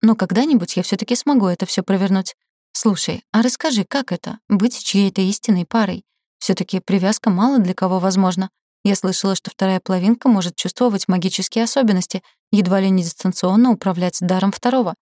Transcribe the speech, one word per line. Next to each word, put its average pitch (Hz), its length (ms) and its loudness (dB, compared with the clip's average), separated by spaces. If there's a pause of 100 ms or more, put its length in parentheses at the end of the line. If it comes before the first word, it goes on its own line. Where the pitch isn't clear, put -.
«Но 220 140 4
когда-нибудь 214 600 0
я 180 60 -2
все-таки - 320 -2
смогу 247 320 2
это 180 180 -2
все - 180 -4
провернуть. 190 520 0 (360)
Слушай, - 600 -2
а 220 100 2
расскажи, 254 420 0
как - 280 -4
это — - 280 -8 (100)
быть 208 320 0
чьей-то 196 400 0
истинной 190 440 0
парой? 196 400 -2 (320)
Все-таки 185 420 -2
привязка 196 500 0
мало 233 300 2
для 180 140 0
кого 185 260 0
возможна. 185 500 0 (360)
Я 202 100 2
слышала, 196 400 -2
что - 160 -10
вторая 190 300 -2
половинка 196 480 0
может 185 260 0
чувствовать 202 540 -2
магические 185 560 0
особенности, 214 580 0 (280)
едва 196 280 2
ли 190 100 2
не 185 140 2
дистанционно 190 680 2
управлять 180 500 -2
даром 185 300 0
второго». 247 440 -2 (100)